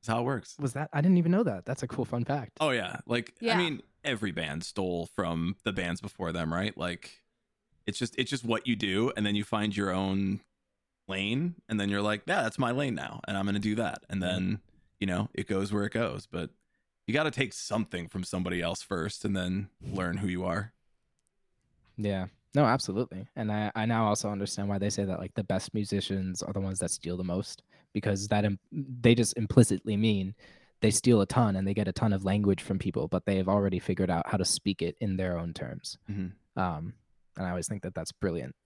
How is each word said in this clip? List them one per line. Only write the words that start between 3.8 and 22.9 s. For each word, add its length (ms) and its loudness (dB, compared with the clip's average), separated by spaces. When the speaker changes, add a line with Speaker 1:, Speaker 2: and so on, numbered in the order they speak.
Speaker 1:
every 280 -2
band 320 -4
stole 500 -2
from 400 -2
the 80 -2
bands 280 -4
before 320 -6
them, 200 -2
right? 240 -2
Like, 460 -8
it's 140 -6
just, 180 -4
it's 120 -2
just 140 -4
what 220 0
you 80 2
do, 420 0
and 80 0
then 120 2
you 80 0
find 320 0
your 160 0
own 480 0
lane, 480 -2
and 100 0
then 100 2
you're 140 2
like, 240 0
"Yeah, 160 2
that's 160 -2
my 140 0
lane 240 -2
now, 320 -8
and 100 -2
I'm 80 -2
gonna 140 0
do 160 0
that." 340 -4
And 100 -2
Speaker 2:
Yeah. 120 -2
Speaker 1:
then, 280 -2
you 80 -2
know, 280 0
it 120 -4
goes 260 -2
where 120 0
it 80 -4
goes. 340 -2
But 240 -8
you 80 -2
gotta 160 2
take 220 -2
something 560 -4
from 160 -6
somebody 360 -2
else 220 -2
first 420 -4
and 120 0
then 320 -2
learn 360 -4
who 100 -2
you 180 -2
are. 280 -4
Speaker 2:
Yeah. 300 -2
No, 80 6
absolutely. 720 0